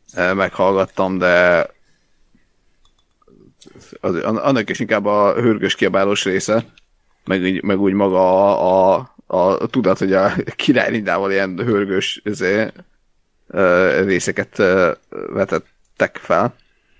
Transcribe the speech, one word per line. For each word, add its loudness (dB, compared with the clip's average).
ö, 0
meghallgattam, -2
de 4
az, -2
an-, -2
annak -2
is -6
inkább -2
a 2
hörgős 0
kiabálós 0
része, -2
meg -2
így, -2
meg 0
úgy 2
maga 2
a, 4
a, -6
a -6
tudat, 0
hogy -2
a 2
Király 0
Lindával -2
ilyen -2
hörgős, -2
izé, -2
ö, 2
részeket, -4
ö, 2
vetettek -6
fel, -2